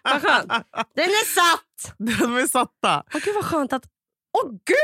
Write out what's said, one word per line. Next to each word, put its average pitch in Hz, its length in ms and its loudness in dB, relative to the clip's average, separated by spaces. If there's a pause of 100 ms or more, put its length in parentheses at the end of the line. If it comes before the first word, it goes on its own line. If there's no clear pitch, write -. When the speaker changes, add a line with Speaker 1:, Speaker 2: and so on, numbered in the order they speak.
Speaker 1:
vad 277 200 0
skönt. 285 260 2 (460)
Den 302 100 0
är 415 220 2
satt! - 720 0
Speaker 2:
<laughs> - 0 -
De 226 380 0
är 254 100 2
satta. 202 580 0 (100)
Speaker 1:
Åh, 302 100 -4
gud, 415 100 -2
vad 415 100 -2
skönt 294 280 -2
att, 262 120 -4 (540)
åh, 370 120 -2
gud, 233 340 0